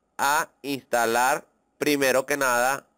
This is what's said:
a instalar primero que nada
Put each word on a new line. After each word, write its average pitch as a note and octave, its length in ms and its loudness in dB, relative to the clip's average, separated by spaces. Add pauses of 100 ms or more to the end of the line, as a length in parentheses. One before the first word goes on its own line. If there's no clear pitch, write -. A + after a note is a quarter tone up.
(160)
a D3 320 0 (140)
instalar B2 840 -2 (300)
primero C3+ 480 0
que C#3+ 140 -4
nada C3 480 0 (120)